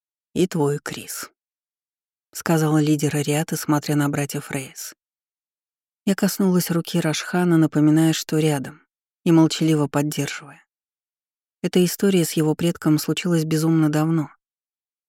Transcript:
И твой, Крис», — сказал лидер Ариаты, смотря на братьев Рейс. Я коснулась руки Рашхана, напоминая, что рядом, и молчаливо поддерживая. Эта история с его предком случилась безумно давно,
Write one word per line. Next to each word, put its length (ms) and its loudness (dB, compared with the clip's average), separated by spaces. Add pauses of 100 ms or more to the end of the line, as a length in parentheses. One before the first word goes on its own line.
(320)
И 140 0
твой, 320 -2
Крис», — 520 -14 (1000)
сказал 460 2
лидер 360 2
Ариаты, 420 -2
смотря 400 -2
на 120 0
братьев 420 -6
Рейс. 440 -10 (1120)
Я 80 2
коснулась 560 0
руки 280 -2
Рашхана, 600 0
напоминая, 560 4
что 240 -4
рядом, 420 -2 (440)
и 60 2
молчаливо 560 4
поддерживая. 760 -6 (960)
Эта 240 2
история 400 2
с 80 -6
его 220 0
предком 420 0
случилась 480 -2
безумно 460 2
давно, 400 0 (800)